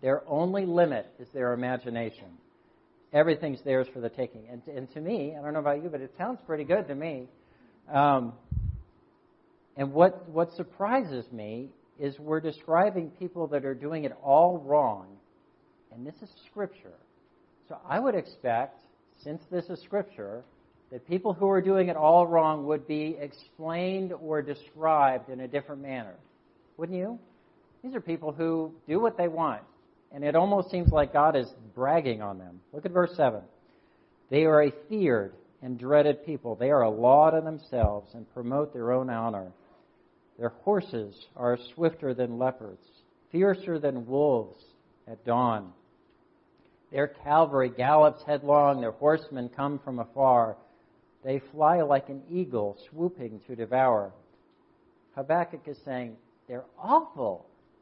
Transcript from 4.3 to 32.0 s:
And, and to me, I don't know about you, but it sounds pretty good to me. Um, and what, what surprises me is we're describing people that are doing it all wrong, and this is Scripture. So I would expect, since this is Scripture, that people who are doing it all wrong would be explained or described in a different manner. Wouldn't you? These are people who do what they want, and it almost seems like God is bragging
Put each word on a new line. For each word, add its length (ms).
And, 140
and 180
to 80
me, 360
I 60
don't 100
know 60
about 240
you, 80
but 100
it 160
sounds 300
pretty 180
good 220
to 80
me. 340
Um, 400
and 160
what, 380
what 220
surprises 800
me 400
is 180
we're 220
describing 720
people 360
that 180
are 100
doing 300
it 80
all 340
wrong, 480
and 100
this 160
is 80
Scripture. 440
So 80
I 140
would 160
expect, 640
since 180
this 140
is 160
Scripture, 600
that 160
people 260
who 180
are 100
doing 280
it 80
all 300
wrong 400
would 220
be 320
explained 920
or 300
described 840
in 120
a 60
different 360
manner. 320
Wouldn't 220
you? 220
These 100
are 60
people 320
who 400
do 100
what 180
they 120
want, 340
and 120
it 100
almost 360
seems 200
like 220
God 240
is 120
bragging 460